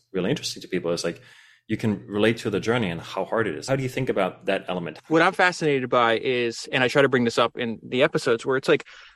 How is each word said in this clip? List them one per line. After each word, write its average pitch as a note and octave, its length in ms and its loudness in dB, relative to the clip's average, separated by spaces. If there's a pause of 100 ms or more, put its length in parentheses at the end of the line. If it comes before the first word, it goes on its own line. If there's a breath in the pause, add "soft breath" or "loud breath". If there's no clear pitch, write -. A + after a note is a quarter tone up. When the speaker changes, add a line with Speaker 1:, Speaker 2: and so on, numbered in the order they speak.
(100)
Speaker 1:
really F#2 200 0
interesting - 320 -6
to - 40 -18
people E2+ 240 -4
is, E2+ 120 -4
like, E2+ 180 -6 (460 soft breath)
you G#2+ 100 -4
can G#2+ 300 -2
relate G#2 300 2
to - 120 -4
the G2 100 0
journey A2 300 0
and E2 100 -6
how F2+ 260 -6
hard A2 200 0
it E2 100 -4
is. C#2+ 120 -10
How C3 80 0
do C3+ 80 -2
you B2+ 60 -2
think B2+ 200 -4
about G2 380 -2
that F#2+ 200 -2
element? E2+ 300 -6 (100)
Speaker 2:
What D#3+ 140 4
I'm F3+ 120 4
fascinated D#3 540 0
by A#2 300 4
is, B2 540 -2
and C3 120 2
I - 40 4
try C#3+ 160 4
to C3+ 60 6
bring B2 160 4
this A#2 120 0
up A#2+ 180 2
in A2+ 280 -6
the B2+ 180 0
episodes, C3 420 2
where C3 140 0
it's - 100 -6
like, D3 180 4 (300 loud breath)